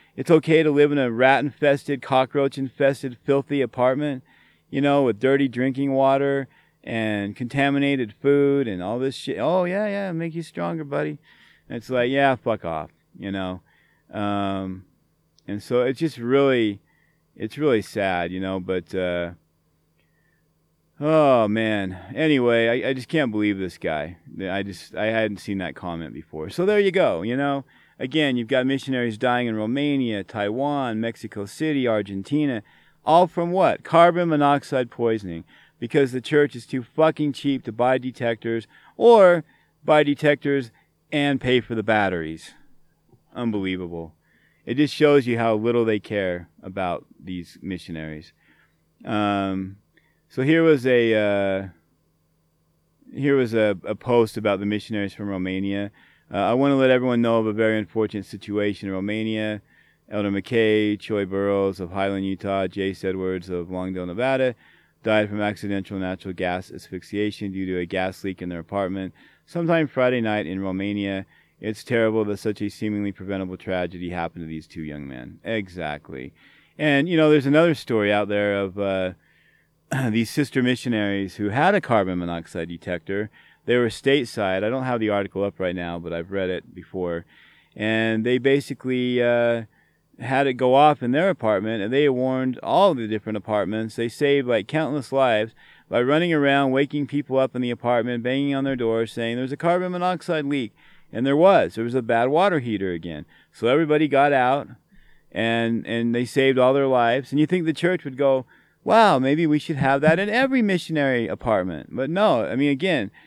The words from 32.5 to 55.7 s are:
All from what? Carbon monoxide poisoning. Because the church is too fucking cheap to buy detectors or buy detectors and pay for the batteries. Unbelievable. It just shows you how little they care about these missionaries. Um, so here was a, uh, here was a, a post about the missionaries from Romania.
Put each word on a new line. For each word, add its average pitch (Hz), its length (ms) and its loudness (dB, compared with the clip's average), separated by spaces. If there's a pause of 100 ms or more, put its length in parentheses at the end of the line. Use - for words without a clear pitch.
All 175 200 6
from 170 260 -4
what? 175 340 2
Carbon 170 420 6
monoxide 143 640 0
poisoning. 104 540 -2 (340)
Because 131 320 0
the 127 80 -6
church 147 360 2
is 120 100 -12
too 131 180 -6
fucking 156 500 0
cheap 139 300 -4
to 117 80 -8
buy 123 260 2
detectors 117 720 -4 (300)
or 190 480 8 (380)
buy 151 200 4
detectors 143 680 0 (400)
and 143 280 0
pay 127 220 2
for 117 140 -8
the 110 80 -2
batteries. 90 680 -2 (840)
Unbelievable. 92 800 -6 (500)
It 123 100 -4
just 143 180 0
shows 143 340 4
you 117 100 0
how 117 180 2
little 117 300 2
they 107 140 2
care 92 500 -4 (140)
about 92 420 -6 (180)
these 87 380 -12
missionaries. 80 720 -10 (720)
Um, 98 720 -4 (500)
so - 140 -6
here 156 220 4
was 143 240 4
a, 120 260 4
uh, 101 540 0 (1500)
here 139 240 2
was 120 160 0
a, 107 300 2
a 104 100 -6
post 117 440 2
about 104 220 0
the 101 60 -6
missionaries 104 480 -4
from 101 160 -10
Romania. 98 640 -4 (420)